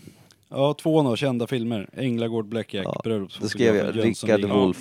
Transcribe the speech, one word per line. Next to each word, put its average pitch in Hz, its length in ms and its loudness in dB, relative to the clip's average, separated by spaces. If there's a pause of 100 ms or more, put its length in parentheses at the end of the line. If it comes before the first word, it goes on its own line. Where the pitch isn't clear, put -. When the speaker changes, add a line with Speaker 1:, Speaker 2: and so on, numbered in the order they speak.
(500)
Speaker 1:
Ja, 139 240 0
tvåan 156 320 2
då, 117 100 0
kända 120 320 -2
filmer. 117 460 -4
Änglagård, 117 520 -2
Black 107 280 -6
Jack, 98 120 -4
Speaker 2:
Ja, - 180 -4
Speaker 1:
Bröllopsfoto 107 420 -6
Speaker 2:
då 107 40 -2
skrev 110 260 4
jag 98 100 2
Speaker 1:
för - 80 -2
Speaker 2:
Rickard 110 120 0
Speaker 1:
Jönssonligan. 107 440 2
Speaker 2:
Wolff. 98 320 4